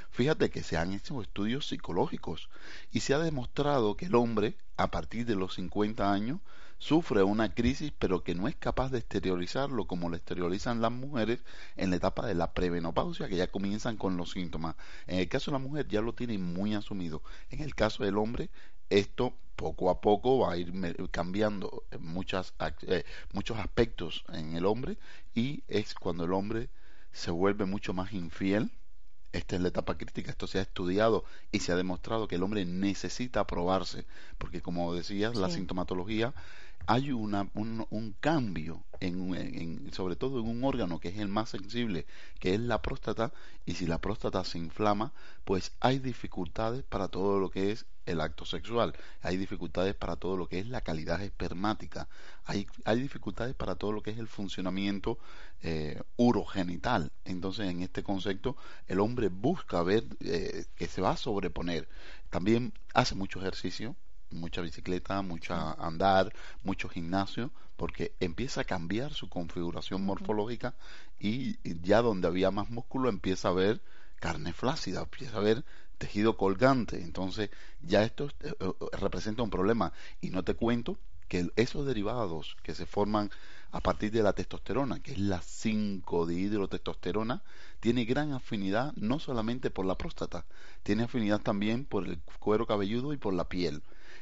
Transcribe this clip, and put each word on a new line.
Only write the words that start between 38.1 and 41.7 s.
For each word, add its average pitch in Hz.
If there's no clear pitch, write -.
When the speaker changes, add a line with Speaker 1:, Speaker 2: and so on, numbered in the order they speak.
Speaker 1:
cambio, 98
en, 92
en, -
sobre 92
todo 131
en 113
un 117
órgano 107
que 85
es 98
el 104
más 107
sensible, 101